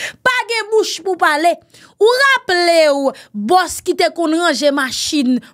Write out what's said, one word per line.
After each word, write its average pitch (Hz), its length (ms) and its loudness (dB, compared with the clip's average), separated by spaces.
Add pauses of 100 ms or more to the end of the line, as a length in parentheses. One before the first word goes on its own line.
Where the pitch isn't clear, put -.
(220)
pa 494 120 0 (120)
gen 440 240 -6
bouch 440 320 -2
pou 370 160 -4
pale, 320 360 2 (440)
ou 480 220 4
raple 370 560 2 (100)
w. 277 280 0 (140)
Bòs 320 520 0
ki 359 160 -4
te 339 160 0
konn 320 240 -2
ranje 294 340 0
machin 262 680 -2 (140)